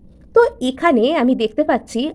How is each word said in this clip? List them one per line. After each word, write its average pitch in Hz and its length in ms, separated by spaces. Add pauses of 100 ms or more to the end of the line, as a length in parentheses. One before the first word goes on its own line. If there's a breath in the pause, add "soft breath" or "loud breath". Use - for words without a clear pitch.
(340)
তো 453 100 (160)
এখানে 262 540
আমি 254 200
দেখতে 220 300
পাচ্ছি 254 500